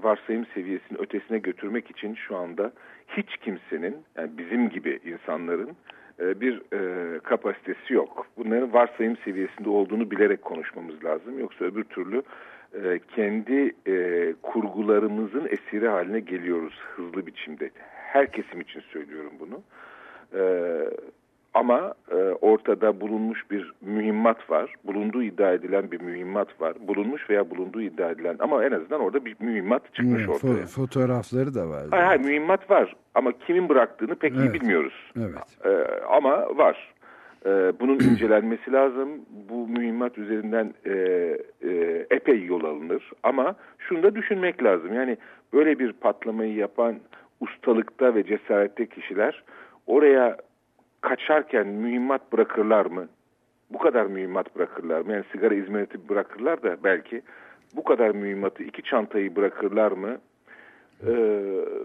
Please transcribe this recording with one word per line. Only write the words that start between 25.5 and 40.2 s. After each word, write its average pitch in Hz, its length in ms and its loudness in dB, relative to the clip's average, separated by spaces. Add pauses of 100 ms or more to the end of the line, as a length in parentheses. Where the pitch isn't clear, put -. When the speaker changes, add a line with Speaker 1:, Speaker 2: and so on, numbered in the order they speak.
Speaker 1:
edilen 92 380 -2
bir 85 100 -8
mühimmat 90 600 -6
var. 82 180 -2
Bulunmuş 104 500 -4
veya 101 200 2
bulunduğu 92 320 -6
iddia 90 300 -4
edilen - 280 -6
ama 123 260 2
en 135 60 2
azından 107 300 -4
orada 120 240 -2
bir 110 140 -12
mühimmat 110 540 -2
çıkmış 120 260 0
Speaker 2:
Evet, 104 100 -4
Speaker 1:
ortaya. 131 240 0
Speaker 2:
fo-, 90 120 -2
fotoğrafları 127 880 -2
da 87 140 -2
var. 71 220 -6
Speaker 1:
Hayır, 180 120 4
hayır, 180 180 4
mühimmat 151 480 0
var 147 260 4 (200)
ama 123 160 2
kimin 175 380 0
bıraktığını 131 460 2
pek 143 180 0
iyi 131 80 2
Speaker 2:
Evet. 127 120 4
Speaker 1:
bilmiyoruz. 85 640 0
Speaker 2:
Evet. 90 480 -8
Speaker 1:
E, 76 360 2
ama 135 560 2
var. 120 360 4 (520)
E, 98 40 2 (300)
bunun 131 200 4
<clears throat> 127 120 6
incelenmesi 110 600 2
lazım. 135 380 2 (400)
Bu 117 180 -6
mühimmat 120 500 -2
üzerinden, 107 560 -2 (120)